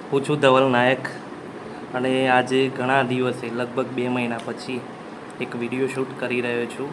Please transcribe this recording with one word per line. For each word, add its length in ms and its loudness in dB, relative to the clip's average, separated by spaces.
હું 200 0
છું 160 0
ધવલ 300 8
નાયક 340 4
અને 180 0
આજે 320 4
ઘણા 260 2
દિવસે 460 0
લગભગ 480 -2
બે 120 0
મહિના 300 -2
પછી 400 -6
એક 160 -6
વીડિયો 320 -2
શૂટ 280 -4
કરી 240 -2
રહ્યો 280 0
છું. 240 -8